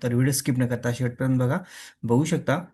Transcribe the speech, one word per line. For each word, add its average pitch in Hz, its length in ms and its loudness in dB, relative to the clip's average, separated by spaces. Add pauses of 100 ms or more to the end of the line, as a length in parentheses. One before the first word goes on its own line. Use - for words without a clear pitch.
तर 120 120 0
व्हिडिओ 131 180 4
स्किप 131 260 0
न 127 80 2
करता 120 280 -2
शेवटपर्यंत 127 460 0
बघा. 127 180 2 (440)
बघू 120 220 2
शकता 160 340 0 (160)